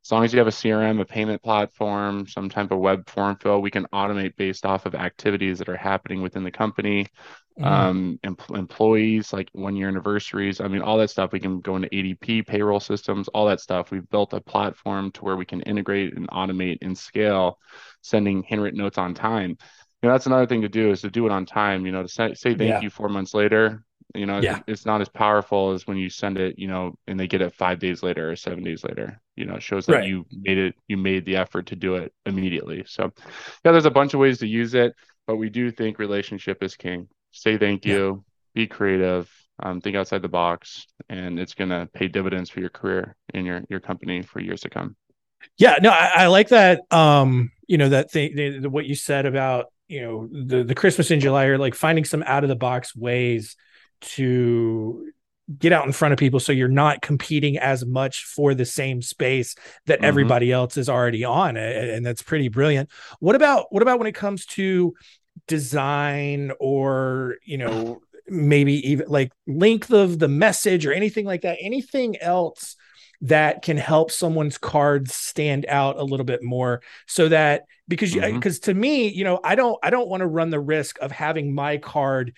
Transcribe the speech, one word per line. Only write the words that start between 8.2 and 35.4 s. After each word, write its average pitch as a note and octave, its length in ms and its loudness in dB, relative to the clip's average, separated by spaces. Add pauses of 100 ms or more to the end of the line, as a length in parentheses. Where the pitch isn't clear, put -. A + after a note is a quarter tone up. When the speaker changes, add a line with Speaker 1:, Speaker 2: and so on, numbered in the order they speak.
Speaker 1:
em-, F#2+ 140 -8 (140)
employees, A2 840 0
like, F#2+ 200 -6
one-year G2 360 -6
anniversaries. G2+ 720 -4
I G2 80 -4
mean, F#2+ 140 -4
all A2 160 2
that A2 120 2
stuff. F#2+ 220 -2
We F#2+ 80 -4
can F#2 200 -6
go F#2+ 140 -4
into F#2+ 180 -4
A G2 100 -4
D F#2+ 120 -4
P, A2+ 280 -4
payroll G#2 360 0
systems, G2+ 500 -6
all G#2+ 180 0
that G2 140 0
stuff. F2+ 300 -4
We've F#2+ 200 -10
built G#2 220 -2
a G2 80 -6
platform G2 720 -4
to - 120 -18
where F#2+ 120 -2
we F#2 100 -6
can F2+ 160 -10
integrate G2+ 520 -4
and F2 140 -10
automate F#2 540 -4
and F#2 140 -6
scale G2 640 0 (440)
sending G2+ 420 0
handwritten G#2 340 -4
notes G2+ 200 -4
on F2+ 140 -4
time. G2 440 -4 (460)
You A#2+ 60 4
know, B2 40 6
that's C3 140 2
another C3 200 4
thing A2+ 160 0
to G#2 60 -2
do, A2 240 2
is F#2 80 -2
to G2+ 100 -8
do A2+ 160 0
it G#2 60 2
on F#2+ 140 -2
time, G2 380 0
you F#2 60 -4
know, F#2 120 -4
to F2+ 60 -8
say, A2+ 260 -4
say - 200 -2
thank A2 140 0
Speaker 2:
Yeah. G#2+ 120 0
Speaker 1:
you G#2 100 -6
four G#2 180 -6
months G2 260 -6
later. A2 480 2 (320)
You G2+ 120 -6
know, G2+ 140 -2
Speaker 2:
Yeah. - 180 -2
Speaker 1:
it, - 100 -16
it's A2 180 -8
not G#2+ 140 0
as G2 80 -2
powerful G#2 640 0
as F#2 140 -6
when G2 100 -6
you F#2 140 -4
send G2 280 -6
it, F#2 200 -4
you F#2+ 100 -8
know, F#2 260 -6 (120)
and F#2+ 120 -8
they F#2 80 -4
get F#2 140 -2
it F2 140 -2
five F2+ 240 -2
days F2+ 240 -4
later E2 280 -4
or E2 60 -8
seven F2+ 260 -10
days E2+ 220 -8
later. - 360 -10 (140)
You - 120 -10
know, F#2+ 100 -10
it G2+ 60 -14
shows G2 240 -6
that D#3+ 80 6
Speaker 2:
Right. G#2 140 2
Speaker 1:
you F#2 220 -6
made F#2+ 280 -2
it, F#2+ 160 0 (120)
you G#2 100 -4
made F#2+ 280 0
the F#2+ 120 -2
effort F#2 300 -4
to - 100 -12
do F#2 200 -2
it E2+ 160 -8 (120)
immediately. F#2+ 600 -4
So, - 260 -6 (520)
yeah, E3+ 80 10
there's E3 140 8
a D3 40 8
bunch C#3 240 4
of C#3 60 0
ways C3+ 180 4
to A2+ 80 -4
use A2+ 280 -2
it, A#2+ 200 4 (320)
but A2 100 -2
we A2 140 -4